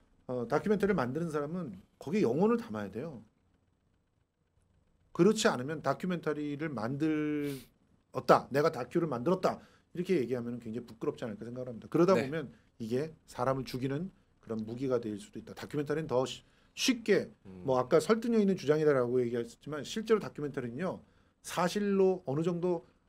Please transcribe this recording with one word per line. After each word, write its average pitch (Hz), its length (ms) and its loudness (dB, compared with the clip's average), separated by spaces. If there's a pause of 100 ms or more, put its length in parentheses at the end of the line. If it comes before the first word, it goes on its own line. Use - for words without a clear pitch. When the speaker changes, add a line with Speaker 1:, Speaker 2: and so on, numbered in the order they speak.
(260)
Speaker 1:
어, 123 220 -4
다큐멘터리를 185 480 2
만드는 147 340 -2
사람은 147 500 -6 (200)
거기에 185 220 0
영혼을 165 340 4
담아야 107 340 -6
돼요. 120 320 -10 (1900)
그렇지 214 360 4
않으면 143 340 -4
다큐멘터리를 151 880 -4
만들었다, 143 1800 0
내가 147 220 2
다큐를 127 360 -2
만들었다 127 520 0 (340)
이렇게 180 240 -2
얘기하면 120 420 -4
굉장히 117 260 -10
부끄럽지 143 380 -8
않을까 110 200 -8
생각을 123 240 -10
합니다. 107 220 -14
그러다 175 240 6
Speaker 2:
네. 147 120 4
Speaker 1:
보면 147 260 -6 (260)
이게 127 360 -2 (120)
사람을 131 380 -2
죽이는 135 460 -4 (300)
그런 113 240 -6
무기가 123 360 -2
될 107 180 -6
수도 104 200 -16
있다. 101 160 -16
다큐멘터리는 151 520 -4
더 123 200 2
쉬-, - 180 -10 (300)
쉽게 214 560 2 (160)
Speaker 2:
음. 92 180 -16
Speaker 1:
뭐 131 140 4
아까 127 200 6
설득력 226 420 2
있는 196 160 4
주장이다라고 131 680 4
얘기했지만 120 600 -4
실제로 220 360 0
다큐멘터리는요 139 800 -6 (420)
사실로 190 840 2
어느 139 160 0
정도 170 440 -2 (220)